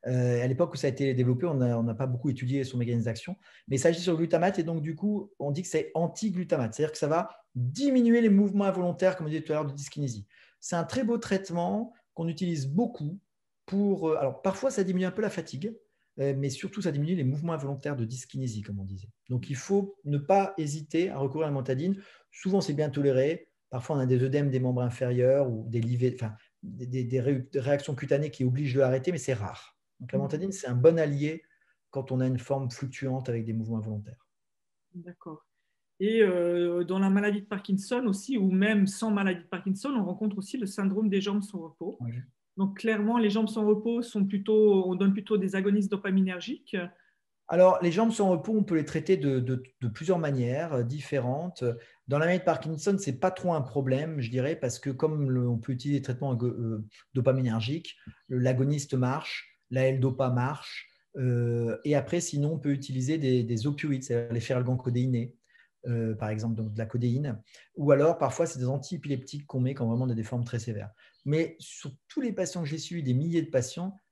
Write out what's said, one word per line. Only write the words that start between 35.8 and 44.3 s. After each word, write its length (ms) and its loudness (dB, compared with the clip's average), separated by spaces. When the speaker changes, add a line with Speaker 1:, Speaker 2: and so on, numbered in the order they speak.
Speaker 2:
Et, 220 6
euh, 600 4
dans 160 0
la 120 4
maladie 320 2
de 40 -16
Parkinson 600 -2
aussi, 320 -2
ou 120 4
même 360 4
sans 240 -2
maladie 320 0
de 60 -20
Parkinson, 420 -4
on 140 0
rencontre 340 -4
aussi 180 -8
le 100 -4
syndrome 440 0
des 100 2
jambes 220 0
sans 180 -8
repos. 400 -10
Speaker 1:
Oui. 120 -6
Speaker 2:
Donc, 220 -2
clairement, 400 0
les 120 4
jambes 180 2
sans 180 0
repos 360 2
sont 220 0
plutôt, 640 4